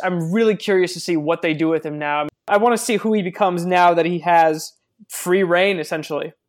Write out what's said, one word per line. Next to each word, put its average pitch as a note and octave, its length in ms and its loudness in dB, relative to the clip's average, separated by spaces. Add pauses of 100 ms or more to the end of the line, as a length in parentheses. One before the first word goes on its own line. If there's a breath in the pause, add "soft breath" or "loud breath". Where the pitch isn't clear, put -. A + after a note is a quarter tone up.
I'm F3 280 -2
really A3 220 2
curious F#3 380 0
to E3+ 80 -10
see E3+ 160 -2
what D#3+ 260 -2
they D#3+ 120 0
do D#3+ 140 0
with D#3 160 0
him D3+ 140 -8
now. D3 300 -2 (180)
I G3+ 100 2
wanna A3+ 220 2
see A3+ 180 -2
who A3 160 -2
he G#3+ 100 0
becomes F3 440 -2
now F3+ 280 4
that E3 120 2
he F3 140 -2
has D#3+ 520 2 (360)
free F#3 340 0
reign, F3+ 380 2
essentially. D#3 520 -6 (160)